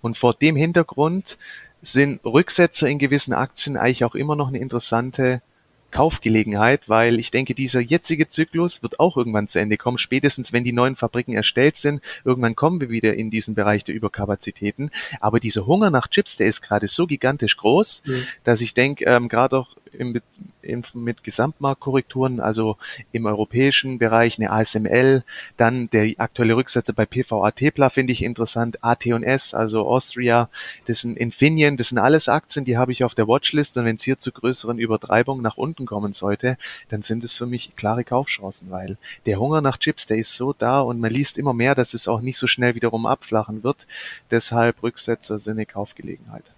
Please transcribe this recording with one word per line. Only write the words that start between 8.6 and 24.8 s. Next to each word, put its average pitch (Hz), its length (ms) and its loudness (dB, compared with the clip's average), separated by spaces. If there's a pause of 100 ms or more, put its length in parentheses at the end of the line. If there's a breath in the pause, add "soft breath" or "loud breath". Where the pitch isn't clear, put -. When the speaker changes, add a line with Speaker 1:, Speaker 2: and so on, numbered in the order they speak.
Speaker 1:
wird - 160 -6
auch 170 160 4
irgendwann 107 320 0
zu - 100 -2
Ende 104 180 2
kommen, 123 220 -2
spätestens 131 540 -2
wenn 120 100 0
die 123 80 -2
neuen 123 240 2
Fabriken 120 400 -4
erstellt 123 420 2
sind. 143 240 -2 (240 loud breath)
Irgendwann 123 300 2
kommen 170 260 0
wir 123 100 -6
wieder 113 240 2
in 110 140 -4
diesen 107 280 -4
Bereich 104 260 2
der 98 140 -8
Überkapazitäten. 104 960 -6 (260 loud breath)
Aber 107 220 2
dieser 104 260 -4
Hunger 190 240 4
nach 131 160 2
Chips, - 300 -2
der - 100 2
ist - 160 0
gerade 104 240 0
so 170 220 0
gigantisch 127 480 -2
groß, 151 500 0
Speaker 2:
Mhm. 127 160 -4 (220 loud breath)
Speaker 1:
dass 117 160 2
ich 117 140 -4
denke, 135 300 0
ähm, 120 240 4
gerade 131 300 2
auch 127 120 -4 (220)
im 123 200 -8
Be-, 117 100 -4 (400)
in, 120 220 -8 (100)
mit 117 300 -6
Gesamtmarktkorrekturen, 131 1120 -2
also 110 380 0 (340 loud breath)
im 113 160 -2
europäischen 123 720 0
Bereich 113 400 4
eine 104 140 0
A 110 80 2
S 113 160 0
M 107 100 0